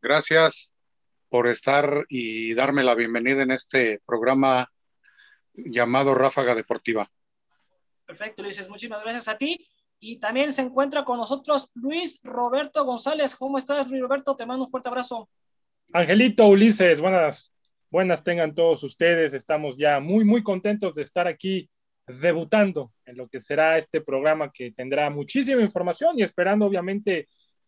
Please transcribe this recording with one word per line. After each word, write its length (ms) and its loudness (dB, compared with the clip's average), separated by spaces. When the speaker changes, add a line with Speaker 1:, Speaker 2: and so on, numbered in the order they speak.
Speaker 1:
Gracias 760 2
por 200 2
estar 600 0
y 460 -6
darme 300 2
la 100 4
bienvenida 480 0
en 80 0
este 560 0
programa 640 2
llamado 600 0
Ráfaga 400 0
Deportiva. 560 -4
Speaker 2:
Perfecto, 360 -14
Ulises. 280 -12
Muchísimas 320 -14
gracias 260 -8
a 80 -6
ti. 320 -8
Y 200 -16
también 320 -2
se 100 -2
encuentra 420 -2
con 140 -4
nosotros 560 -4
Luis 480 -6
Roberto 600 -4
González. 500 -4
¿Cómo 240 -6
estás, 320 -4
Luis 100 -4
Roberto? 360 -4
Te 100 -12
mando 200 -6
un 40 -18
fuerte 180 -8
abrazo. 400 -8
Speaker 3:
Angelito, 540 6
Ulises, 540 8
buenas, 520 0
buenas 320 0
tengan 320 -2
todos 300 2
ustedes. 480 2
Estamos 440 -4
ya 220 2
muy, 260 2
muy 200 4
contentos 500 -4
de 80 -6
estar 240 -4
aquí 420 -6
debutando 880 0
en 100 -20
lo 120 -14
que 120 -14
será 360 2
este 240 -2
programa 520 -2
que 180 -14
tendrá 400 -4
muchísima 520 -2
información 540 -2
y 60 0
esperando, 440 0
obviamente, 600 -4